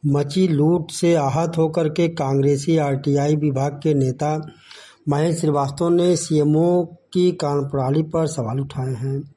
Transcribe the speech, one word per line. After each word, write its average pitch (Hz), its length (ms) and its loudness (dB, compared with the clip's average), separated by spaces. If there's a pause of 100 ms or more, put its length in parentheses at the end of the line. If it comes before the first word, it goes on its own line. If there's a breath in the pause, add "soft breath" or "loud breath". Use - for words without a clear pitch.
मची 143 420 0
लूट 160 420 2
से 170 240 2
आहत 156 440 0
होकर 160 300 0
के 165 200 0
कांग्रेसी 143 680 0
आरटीआई 143 600 0
विभाग 143 460 -2
के 156 120 2
नेता 147 560 -2 (580 loud breath)
महेंद्र 160 320 0
श्रीवास्तव 147 480 0
ने 175 280 4
सीएमओ 160 680 2
की 180 480 -2
कार्यप्रणाली 143 720 -2
पर 160 240 -2
सवाल 131 340 -4
उठाए 131 340 -6
हैं। 135 420 -6